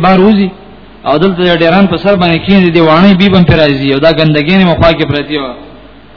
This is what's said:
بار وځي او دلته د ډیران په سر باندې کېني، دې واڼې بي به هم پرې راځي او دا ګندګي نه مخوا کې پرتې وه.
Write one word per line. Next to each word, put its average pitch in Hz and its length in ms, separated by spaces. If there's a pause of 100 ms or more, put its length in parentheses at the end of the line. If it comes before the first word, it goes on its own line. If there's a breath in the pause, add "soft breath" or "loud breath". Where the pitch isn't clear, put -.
بار 185 140
وځي 196 300 (560)
او 135 120
دلته 180 260
د 175 200
ډیران 180 240
په 170 100
سر 202 180
باندې 170 300
کېني، 190 300
دې 170 120
واڼې 175 320
بي 202 100
به 190 80
هم 175 80
پرې 147 160
راځي 139 320
او 139 60
دا 160 120
ګندګي 156 460
نه 190 80
مخوا 165 260
کې 156 200
پرتې 147 300
وه. 127 120 (640)